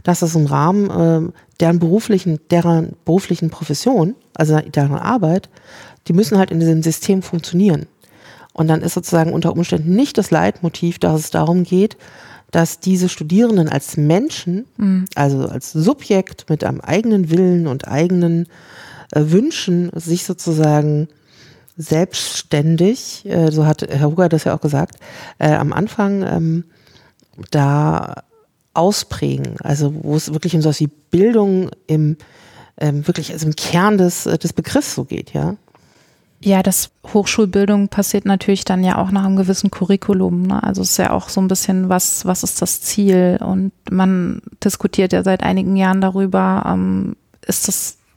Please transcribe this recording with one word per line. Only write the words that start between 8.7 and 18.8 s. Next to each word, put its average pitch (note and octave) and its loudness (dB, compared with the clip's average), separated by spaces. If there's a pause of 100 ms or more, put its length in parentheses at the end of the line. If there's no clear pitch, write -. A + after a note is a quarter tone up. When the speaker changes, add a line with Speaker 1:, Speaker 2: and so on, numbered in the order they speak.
Speaker 1:
ist F3 -4
sozusagen E3+ 0
unter E3 0
Umständen E3+ 0
nicht C4+ 0
das G3+ -2
Leitmotiv, E3+ 0
dass D#3+ 2
es D#3 -10
darum E3 2
geht, F#3 0 (540)
dass E3 0
diese F#3 2
Studierenden F3+ 2
als - -6
Menschen, F3+ 0 (100)
Speaker 2:
Mhm. F#3+ 0
Speaker 1:
also C#3 0
als - -10
Subjekt F#3+ 0
mit D3+ -2
einem - -4
eigenen G3 0
Willen F3 2
und C3+ -6
eigenen, E3+ 0 (680)